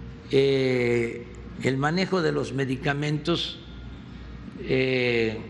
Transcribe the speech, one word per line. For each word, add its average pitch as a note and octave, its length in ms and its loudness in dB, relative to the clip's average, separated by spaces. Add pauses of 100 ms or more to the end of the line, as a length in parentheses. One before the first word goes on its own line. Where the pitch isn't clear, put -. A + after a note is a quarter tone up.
(320)
eh, B2+ 960 4 (360)
el B2+ 120 2
manejo F3 460 2
de D#3 100 4
los B2+ 220 -2
medicamentos, C#3+ 1040 0 (1000)
eh, B2 760 2 (120)